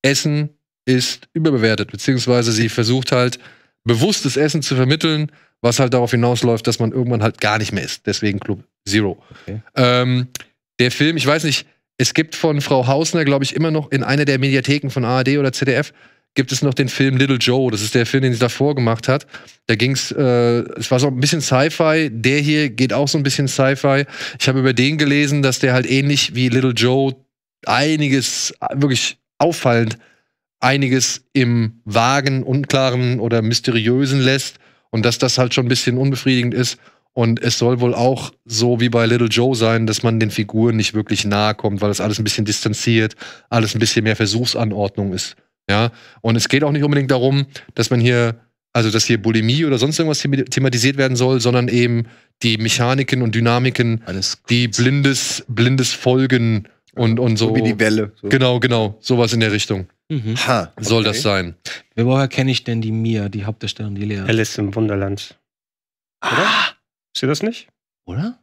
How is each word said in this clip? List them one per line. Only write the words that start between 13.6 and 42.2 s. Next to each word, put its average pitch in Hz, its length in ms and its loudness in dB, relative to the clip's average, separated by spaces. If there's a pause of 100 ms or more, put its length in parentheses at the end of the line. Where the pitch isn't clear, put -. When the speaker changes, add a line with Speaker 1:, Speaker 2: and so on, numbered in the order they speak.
Speaker 1:
noch 156 200 -2
in 135 120 0
einer 143 220 0
der 135 120 2
Mediatheken 139 540 0
von 127 120 -2
A 123 160 0
R 127 40 0
D 135 160 2
oder 135 120 0
Z 131 160 -2
D 131 60 2
F, 147 200 -2 (420)
gibt 131 160 -2
es 131 120 -2
noch 139 100 0
den 131 160 0
Film 135 280 0
Little 131 200 2
Joe. 123 340 2
Das 104 120 -4
ist 110 100 -6
der 120 140 2
Film, 135 160 0
den 127 100 2
sie 113 60 -4
davor 135 340 0
gemacht 117 340 0
hat. 131 200 0 (400)
Da 113 80 2
ging's, 131 360 -2
äh, 120 500 2 (180)
es 120 100 -8
war 127 100 2
so 139 80 4
ein 131 120 -2
bisschen 151 220 0
Sci-Fi. 156 680 2
Der 127 280 0
hier 151 320 0
geht 120 200 0
auch 139 160 0
so 156 120 -2
ein 139 40 -2
bisschen 139 240 0
Sci-Fi. 135 580 0 (340)
Ich - 100 0
habe 131 100 0
über 131 140 2
den 135 240 2
gelesen, 143 460 2
dass 131 160 0
der 127 140 2
halt 127 160 2
ähnlich 139 440 0
wie 127 160 0
Little 127 220 2
Joe 131 440 0 (520)
einiges, 139 880 0 (200)
wirklich 139 440 0 (200)
auffallend, 120 600 2 (640)
einiges 131 720 0
im 120 520 0
Vagen, 131 580 0
Unklaren 127 760 0
oder 117 220 0
Mysteriösen 123 800 0
lässt 131 360 0 (340)
und 110 140 -2
dass 117 120 2
das - 200 0
halt 123 160 2
schon 131 120 0
ein 117 40 -2
bisschen 123 280 0
unbefriedigend 127 560 0
ist. 117 240 -2 (380)
Und 117 280 2
es 120 160 -2
soll 120 200 2
wohl 120 140 0
auch, 123 380 0 (120)
so 117 360 0
wie 120 100 2
bei 117 160 2
Little 117 220 2
Joe 120 280 2
sein, 113 300 2
dass 107 160 -2
man 113 180 0
den 107 120 0
Figuren 113 460 0
nicht 107 180 -2
wirklich 107 300 -2
nahe 104 280 0
kommt, 101 280 -4
weil 104 80 2
das 101 120 -2
alles 104 160 -2
ein 113 60 -4